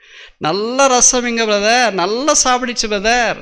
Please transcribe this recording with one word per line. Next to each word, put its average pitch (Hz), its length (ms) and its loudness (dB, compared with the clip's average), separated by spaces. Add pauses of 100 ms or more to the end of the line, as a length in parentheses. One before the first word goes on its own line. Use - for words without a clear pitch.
(420)
నల్ల 240 540 2
రసం 247 300 2
ఇంక 233 160 -2
బ్రదర్, 214 540 0
నల్ల 226 360 0
సాపిడిచ్చు 247 560 -2
బ్రదర్." 214 540 -2